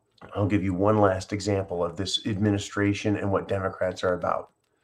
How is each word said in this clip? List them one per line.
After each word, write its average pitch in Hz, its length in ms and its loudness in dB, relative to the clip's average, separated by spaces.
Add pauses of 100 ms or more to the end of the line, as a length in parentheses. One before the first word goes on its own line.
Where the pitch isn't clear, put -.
(340)
I'll 101 120 2
give 95 160 2
you 95 120 0
one 104 260 4
last 92 320 2
example 95 500 -2
of 82 140 -4
this 92 300 -4
administration 101 880 0
and 98 160 -2
what 87 160 0
Democrats 95 560 -2
are 92 100 2
about. - 360 -4 (340)